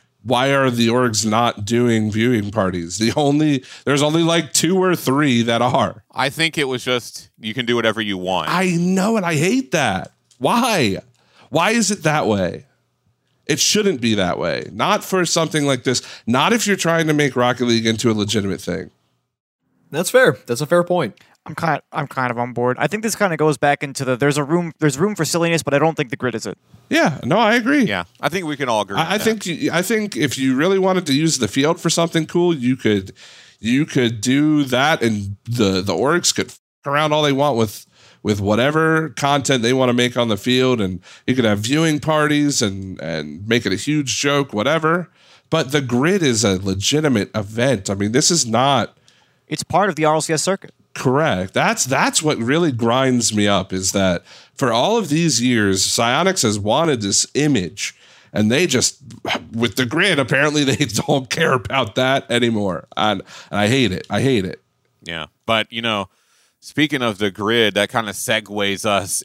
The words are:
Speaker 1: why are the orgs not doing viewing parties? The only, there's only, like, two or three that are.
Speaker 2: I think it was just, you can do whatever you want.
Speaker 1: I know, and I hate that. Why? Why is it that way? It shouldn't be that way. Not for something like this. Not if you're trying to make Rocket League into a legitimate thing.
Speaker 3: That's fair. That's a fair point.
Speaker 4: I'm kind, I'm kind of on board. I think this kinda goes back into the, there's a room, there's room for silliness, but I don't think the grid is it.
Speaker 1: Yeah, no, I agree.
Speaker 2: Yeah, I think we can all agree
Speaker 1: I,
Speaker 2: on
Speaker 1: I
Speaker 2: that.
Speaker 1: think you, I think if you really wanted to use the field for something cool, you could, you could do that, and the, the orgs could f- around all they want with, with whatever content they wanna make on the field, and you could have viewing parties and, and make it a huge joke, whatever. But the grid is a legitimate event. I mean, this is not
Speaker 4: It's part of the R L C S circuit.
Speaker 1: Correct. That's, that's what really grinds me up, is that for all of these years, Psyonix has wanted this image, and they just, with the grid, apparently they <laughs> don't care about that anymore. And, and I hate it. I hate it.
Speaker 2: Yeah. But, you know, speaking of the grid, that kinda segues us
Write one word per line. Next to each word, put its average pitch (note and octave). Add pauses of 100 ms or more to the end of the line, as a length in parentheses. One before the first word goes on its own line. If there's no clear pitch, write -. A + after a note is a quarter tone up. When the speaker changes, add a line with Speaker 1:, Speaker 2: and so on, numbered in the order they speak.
(220)
Speaker 1:
why B2
are C3+
the A#2
orgs A2+
not A2+
doing A2+
viewing G#2+
parties? F#2
The A2
only, D3 (200)
there's C#3
only, D#3
like, E3
two F3
or F#3
three C3
that A#2
are. B2+
Speaker 2:
I C3
think D#3+
it D3+
was B2+
just, -
you A2
can B2+
do A#2+
whatever A2+
you G2+
want. F2+
Speaker 1:
I F#3
know, F#3
and G3
I E3+
hate G#3
that. A#2 (280)
Why? E3+ (520)
Why E3+
is A3+
it G3
that D3+
way? G2 (800)
It D3
shouldn't G3
be A2+
that F2+
way. C#2+
Not D3+
for F#3
something D#3+
like C3+
this. B2+ (240)
Not C#3+
if A3+
you're G3+
trying E3
to D#3
make D3
Rocket B2
League A2+
into A2+
a -
legitimate G#2
thing. F2 (1000)
Speaker 3:
That's E3
fair. A#3+ (100)
That's A#2+
a D3+
fair F3
point. F3 (260)
Speaker 4:
I'm D#3
kind, D#3+ (120)
I'm D3
kind B2+
of A2+
on B2
board. B2
I D3
think G#3+
this A3+
kinda F#3
goes D3+
back C#3+
into C#3
the, B2+
there's C#3
a D3
room, E3
there's D3
room G3+
for E3
silliness, E3
but C#3
I C#3+
don't D#3
think C3
the -
grid B2
is A2+
it. G#2 (320)
Speaker 1:
Yeah, A#3
no, A#2
I A3
agree. B3
Speaker 2:
Yeah, F#2 (160)
I C#3
think F3
we D3+
can B2+
all A2+
agree G2
Speaker 1:
I, -
Speaker 2:
on E3
Speaker 1:
I F#3+
Speaker 2:
that. G#3+
Speaker 1:
think A3
you, C3
I E3
think G#3
if C3
you C3
really F#3+
wanted F#3
to -
use D#3
the B2
field C#3+
for -
something E3
cool, F3
you B2+
could, G2+ (480)
you B2+
could B2
do D3
that, C#3
and G2+
the, G#2
the G2
orgs C#3
could F#3
f- - (260)
around D3
all D3+
they D3
want C3+
with, A2+ (380)
with G#2
whatever D3+
content C#3
they A#2
wanna C3
make A#2+
on A#2+
the A2
field, B2+
and F#2 (280)
you B2+
could B2+
have G#2+
viewing D3
parties D3
and, F#2+
and D#2
make A#2
it G2
a F#2
huge C#3
joke, C#3+
whatever. D#3 (360)
But D#3+
the D3
grid C#3+
is A#2
a G2
legitimate A2+
event. A2
I G2+
mean, G2+
this A#2+
is D#3
not A#2+ (480)
Speaker 4:
It's -
part F3+
of F3+
the D3+
R D#3
L D#3+
C D#3
S D3+
circuit. - (220)
Speaker 1:
Correct. B2+
That's, F3+
that's C#3+
what D3+
really C#3+
grinds A#2+
me G#2
up, G2
is F#2+
that F#2+ (300)
for B2
all D3+
of F#3+
these D3+
years, G#2+
Psyonix D3
has G#2+
wanted B2
this G2
image, A#2+ (380)
and G#2+
they D#3+
just, - (500)
with A#2
the C3
grid, D#3+
apparently C#3+
they C3+
<laughs> G#2
don't C3+
care D#3
about B2+
that C3
anymore. A2+
And, G#2 (300)
and G2+
I G#2
hate A#2+
it. F2
I G#2
hate A#2
it. - (400)
Speaker 2:
Yeah. E2 (180)
But, A2
you A2+
know, G#2+ (500)
speaking D3
of A2
the G#2
grid, G#2
that G2+
kinda A2+
segues G2+
us G2